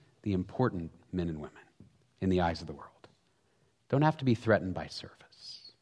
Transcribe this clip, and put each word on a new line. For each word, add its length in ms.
the 100
important 560
men 180
and 80
women 240
in 100
the 120
eyes 200
of 60
the 60
world 160
don't 120
have 160
to 80
be 80
threatened 400
by 140
service. 960